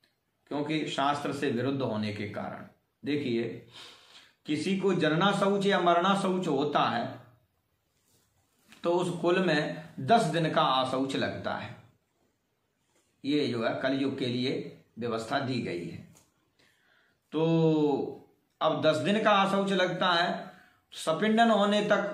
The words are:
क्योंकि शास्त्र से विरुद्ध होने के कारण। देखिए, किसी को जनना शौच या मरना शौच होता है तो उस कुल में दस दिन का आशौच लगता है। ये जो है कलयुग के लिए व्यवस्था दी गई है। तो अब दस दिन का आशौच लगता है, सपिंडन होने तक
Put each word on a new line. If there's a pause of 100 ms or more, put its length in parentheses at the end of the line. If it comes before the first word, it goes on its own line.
(520)
क्योंकि
शास्त्र
से
विरुद्ध
होने
के
कारण। (380)
देखिए, (1040)
किसी
को
जनना
शौच
या
मरना
शौच
होता
है (1800)
तो
उस
कुल
में (180)
दस
दिन
का
आशौच
लगता
है। (1500)
ये
जो
है
कलयुग
के
लिए (440)
व्यवस्था
दी
गई
है। (1300)
तो (1160)
अब
दस
दिन
का
आशौच
लगता
है, (420)
सपिंडन
होने
तक (100)